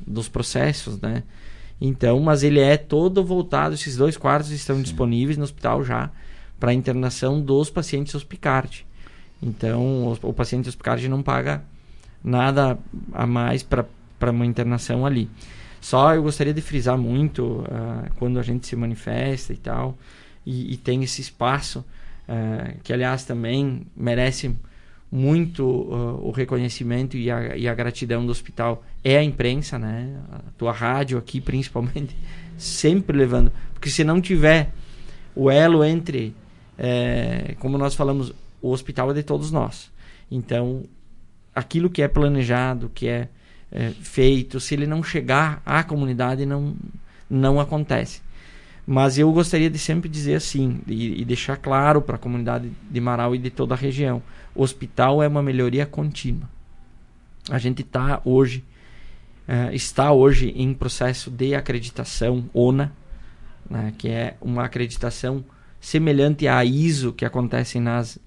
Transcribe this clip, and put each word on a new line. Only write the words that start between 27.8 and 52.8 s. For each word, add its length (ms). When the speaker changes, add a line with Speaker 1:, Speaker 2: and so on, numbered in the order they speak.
Speaker 1:
do 80
hospital, 500
é 140
a 40
imprensa, 560
né? 380
A 80
tua 140
rádio 440
aqui, 240
principalmente, 760
<laughs> 240
sempre 580
levando. 360
Porque 160
se 140
não 180
tiver 520
o 160
elo 360
entre, 500
eh, 840
como 180
nós 160
falamos, 380
o 120
hospital 400
é 20
de 80
todos 300
nós. 400
Então, 540
aquilo 340
que 140
é 60
planejado, 840
que 140
é, 220
é, 200
feito, 680
se 160
ele 140
não 160
chegar 600
à 200
comunidade, 600
não, 300
não 300
acontece. 600
Mas 340
eu 140
gostaria 380
de 80
sempre 300
dizer 260
assim, 520
e, 340
e 40
deixar 340
claro 440
pra 160
comunidade 540